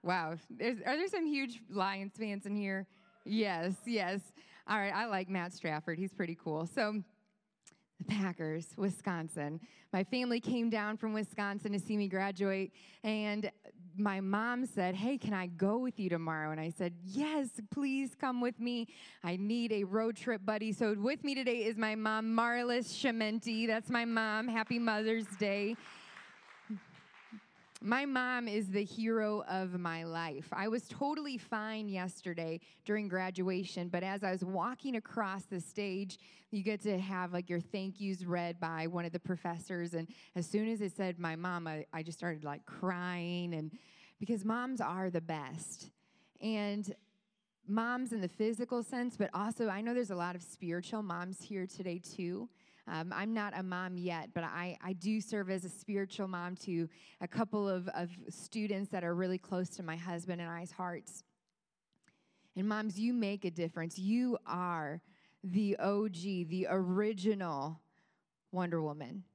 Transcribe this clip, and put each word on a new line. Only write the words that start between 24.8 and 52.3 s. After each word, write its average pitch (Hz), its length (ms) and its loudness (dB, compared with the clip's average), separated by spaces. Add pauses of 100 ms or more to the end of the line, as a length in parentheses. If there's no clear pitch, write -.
Day. 202 340 2 (2000)
My 254 240 2
mom 254 420 2
is 208 220 0
the 202 120 2
hero 214 640 2
of 185 320 0
my 165 260 -2
life. 165 460 -4
I 196 160 0
was 226 220 0
totally 294 480 -2
fine 214 540 -4
yesterday 170 680 -4 (280)
during 208 200 2
graduation, 185 840 0
but 175 120 0
as 196 220 -2
I 185 80 2
was 185 100 0
walking 214 540 0
across 196 480 -2
the 180 160 -4
stage, 196 580 -4 (320)
you 202 120 0
get 208 180 0
to 202 180 2
have, 185 360 -2
like, 175 160 -2
your 170 100 2
thank 190 400 -4
yous 190 240 -2
read 175 340 0
by 165 280 -2
one 170 180 0
of 165 80 -4
the 175 80 -2
professors, 170 720 -2
and 165 160 -2 (260)
as 175 120 0
soon 214 220 2
as 226 120 0
it 196 160 -2
said 185 220 0
my 165 180 -2
mom, 175 300 -2
I, 156 260 -4
I 160 100 -4
just 165 140 -6
started, 156 280 -4
like, 143 200 -6
crying, 175 880 -2
and 156 180 -2 (480)
because 214 240 0
moms 240 380 0
are 185 300 0
the 170 100 0
best. 160 720 -6 (500)
And 208 520 0 (760)
moms 233 440 0
in 220 100 0
the 180 60 0
physical 233 540 0
sense, 247 360 -2
but 208 160 4
also 220 340 0
I 196 140 0
know 233 100 0
there's 240 180 2
a 185 60 -2
lot 175 180 0
of 175 80 -8
spiritual 180 600 -2
moms 180 400 -4
here 190 240 -2
today 185 320 -4
too. 185 500 -4 (400)